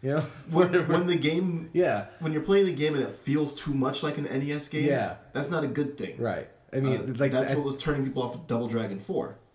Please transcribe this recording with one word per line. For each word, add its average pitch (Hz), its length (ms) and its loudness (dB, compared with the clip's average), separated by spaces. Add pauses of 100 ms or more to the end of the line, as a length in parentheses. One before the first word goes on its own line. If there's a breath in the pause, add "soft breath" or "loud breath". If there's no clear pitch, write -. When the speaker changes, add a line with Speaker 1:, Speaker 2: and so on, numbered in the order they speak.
Speaker 1:
You 131 100 -2
know? 156 80 2
Speaker 2:
<laughs> - 300 -8
When, 175 180 6
Speaker 1:
Whatever. 180 260 2
Speaker 2:
when 175 120 4
the 175 120 2
game, 165 540 0
Speaker 1:
Yeah. 131 340 2 (140)
Speaker 2:
when 160 120 -2
you're 151 100 0
playing 196 260 6
a 160 40 0
game 147 220 0
and 135 80 0
it - 80 -2
feels 147 440 0
too 143 200 -6
much 131 280 0
like 147 160 -2
an 143 80 -4
N 135 160 -2
E 147 100 -2
S 147 160 -6
game, 151 180 0
Speaker 1:
Yeah. 117 300 0 (160)
Speaker 2:
that's 143 180 -4
not 160 140 0
a - 40 -2
good 139 300 -2
thing. 90 200 -8
Speaker 1:
Right. 104 300 -4 (240)
I 135 80 0
mean, 131 160 2
Speaker 2:
Uh, 120 220 -4
Speaker 1:
like, 135 140 2
Speaker 2:
that's - 180 2
Speaker 1:
I 135 40 2
Speaker 2:
what 147 100 0
was 135 140 -2
turning 139 260 0
people 131 180 -2
off 117 120 -4
of - 120 -12
Double 120 220 0
Dragon 107 320 -2
four. 95 360 -4 (180)